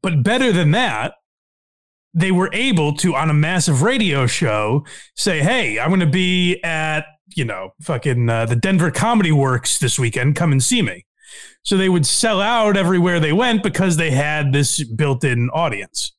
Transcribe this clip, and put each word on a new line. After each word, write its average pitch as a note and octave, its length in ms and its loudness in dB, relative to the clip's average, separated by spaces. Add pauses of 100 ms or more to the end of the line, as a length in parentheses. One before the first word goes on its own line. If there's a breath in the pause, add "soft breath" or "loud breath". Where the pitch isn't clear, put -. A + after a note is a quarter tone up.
But D#3 220 0
better B3 260 2
than E3 220 2
that, E3+ 420 -2 (960)
they F#3 200 0
were F#3 200 2
able F3+ 440 0
to, F3 180 0
on D#3 160 0
a D3+ 40 2
massive D3+ 480 2
radio F#3 440 0
show, A#2 580 -2 (300 loud breath)
say, E3 260 -2
"Hey, D#3+ 380 0
I'm C#3 120 -2
gonna F3+ 160 2
be F3+ 560 0
at, D#3 420 -4 (320)
you D#3 80 -2
know, G2 380 -8
fucking, B2 460 -2
uh, A2+ 180 0
the A#2+ 100 0
Denver F3 340 2
Comedy G#3+ 420 2
Works C3+ 460 0
this B2+ 200 0
weekend. C3 380 0
Come E3+ 160 0
and C3+ 100 2
see A#3+ 200 0
me." - 220 -6 (580 loud breath)
So - 140 0
they F#3+ 140 2
would F3 160 2
sell - 340 0
out G#3+ 360 2
everywhere F3 440 2
they D3+ 140 2
went A3+ 280 2
because F3+ 360 0
they D#3+ 120 0
had D3 420 0
this C#3+ 300 0
built-in B2+ 680 -2
audience. A#2+ 680 -4